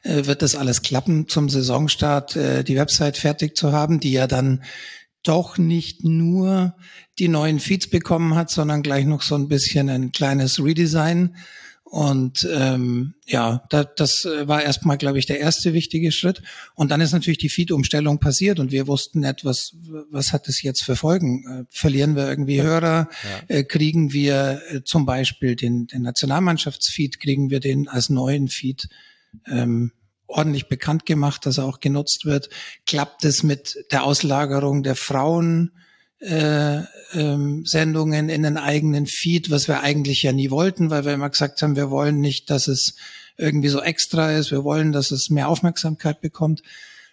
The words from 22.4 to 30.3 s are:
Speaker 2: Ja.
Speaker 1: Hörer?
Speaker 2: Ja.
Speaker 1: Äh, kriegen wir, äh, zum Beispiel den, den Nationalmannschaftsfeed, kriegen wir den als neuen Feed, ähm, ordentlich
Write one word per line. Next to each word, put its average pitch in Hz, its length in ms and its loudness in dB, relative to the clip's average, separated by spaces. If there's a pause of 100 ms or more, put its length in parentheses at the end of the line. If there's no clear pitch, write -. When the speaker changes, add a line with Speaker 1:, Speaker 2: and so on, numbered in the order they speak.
Speaker 2:
Ja. 139 60 2
Speaker 1:
Hörer? 160 460 2 (400)
Speaker 2:
Ja. - 60 0
Speaker 1:
Äh, 143 80 2
kriegen 156 500 2
wir, 139 560 0
äh, 139 140 -6
zum 156 220 2
Beispiel 127 500 0
den, 120 320 -2
den 127 160 -6
Nationalmannschaftsfeed, 143 1160 -2
kriegen 139 300 0
wir 135 100 0
den 135 300 0
als 123 200 -2
neuen 135 380 0
Feed, - 400 -6 (600)
ähm, 120 440 0 (380)
ordentlich 151 380 -2